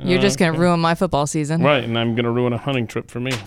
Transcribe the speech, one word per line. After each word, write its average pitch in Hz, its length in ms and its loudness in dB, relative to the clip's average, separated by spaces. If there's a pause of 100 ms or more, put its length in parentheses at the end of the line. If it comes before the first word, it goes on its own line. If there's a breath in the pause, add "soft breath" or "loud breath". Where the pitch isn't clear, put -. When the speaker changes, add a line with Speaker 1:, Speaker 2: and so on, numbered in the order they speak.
Speaker 1:
You're 180 180 0
just 196 220 2
Speaker 2:
Uh, 175 60 4
Speaker 1:
gonna 160 120 0
ruin 170 220 4
my 165 140 2
football 147 320 0
season. 156 360 -2
Speaker 2:
Right, 139 200 2
and 117 140 -2
I'm 117 180 0
gonna 120 160 0
ruin 120 200 0
a 117 60 -2
hunting 123 300 -4
trip - 220 -8
for 120 120 -8
me, 127 100 -4 (160)